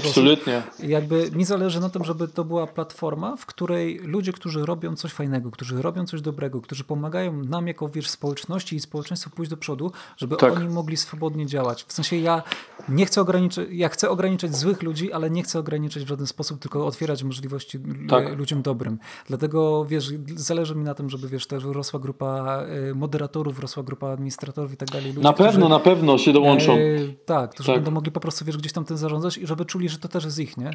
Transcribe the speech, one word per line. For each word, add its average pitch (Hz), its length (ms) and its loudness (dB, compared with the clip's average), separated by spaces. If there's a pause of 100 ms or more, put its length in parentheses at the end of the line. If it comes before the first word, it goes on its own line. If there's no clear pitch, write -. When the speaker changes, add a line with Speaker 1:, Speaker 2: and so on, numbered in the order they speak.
Speaker 1:
osób. 156 100 0
Speaker 2:
absolutnie. 135 520 6 (200)
Speaker 1:
Jakby 151 480 0
mi 165 140 2
zależy 180 360 0
na 180 100 -2
tym, 180 140 -4
żeby 165 240 -4
to 165 160 -4
była 165 220 -2
platforma, 160 720 -6
w - 100 -16
której 170 520 -4
ludzie, 185 340 -4
którzy 156 340 -4
robią 165 300 -4
coś 156 160 -8
fajnego, 131 380 -2
którzy 127 320 -6
robią 175 240 -2
coś 165 140 -6
dobrego, 143 400 -6
którzy 135 240 -10
pomagają 156 480 -4 (120)
nam 170 220 -4
jako, 160 220 -4
wiesz, 147 200 -6
społeczności 160 680 -4
i 151 40 -4
społeczeństwu 156 500 -8
pójść 160 200 -6
do 160 60 -8
przodu, 156 360 -6 (240)
żeby 135 200 -2
Speaker 2:
Tak. 131 200 8
Speaker 1:
oni 170 120 0
mogli 165 280 -2
swobodnie 151 500 -2
działać. 131 380 -2
W - 80 -12
sensie 170 240 -2
ja 165 260 2 (460)
nie 156 180 4
chcę 202 140 2
ograniczy-, 180 500 2
ja 175 180 0
chcę - 220 0
ograniczać 180 460 0
złych 185 260 0
ludzi, 165 300 -4
ale 160 180 -2
nie 175 120 0
chcę 170 160 -4
ograniczać 151 460 -4
w 135 40 -8
żaden 139 180 -4
sposób, 147 340 -6
tylko 147 260 -4
otwierać 147 360 -2
możliwości 135 560 -8
l-, 143 300 -10
Speaker 2:
Tak. 139 300 4
Speaker 1:
ludziom 143 240 0
dobrym. 113 360 -2 (300)
Dlatego, 151 560 2
wiesz, 143 260 -2 (260)
zależy 160 380 -2
mi 151 100 -2
na 147 100 -4
tym, 139 160 -6
żeby, 131 180 -8
wiesz, 131 180 -6
też 135 180 -6
rosła 139 360 -4
grupa, 135 640 -4 (280)
e, 135 40 -4
moderatorów, 143 680 -2
rosła 135 220 -8
grupa 135 260 -8
administratorów 135 640 -6
i 139 40 -14
tak 135 140 -8
dalej, 135 220 -4
ludzi, 139 120 -4
Speaker 2:
Na 147 80 10
pewno, 208 200 8
Speaker 1:
którzy, 185 160 8
Speaker 2:
na 156 120 8
pewno 160 380 8
się 151 140 6
dołączą. 143 400 8
Speaker 1:
e, - 60 8 (480)
tak, 139 240 2
którzy 135 160 -12
Speaker 2:
Tak. 131 100 6
Speaker 1:
będą 151 140 2
mogli 156 220 -2
po - 80 -4
prostu, 156 240 -4
wiesz, 151 120 -4
gdzieś 151 160 -6
tam 165 120 -4
tym 160 120 -6
zarządzać 156 420 -2
i 180 80 -8
żeby 160 180 -2
czuli, 175 240 -2
że 156 100 -6
to 175 100 -10
też 170 160 -2
jest 151 140 -4
ich, 151 180 -6
nie? 123 180 -6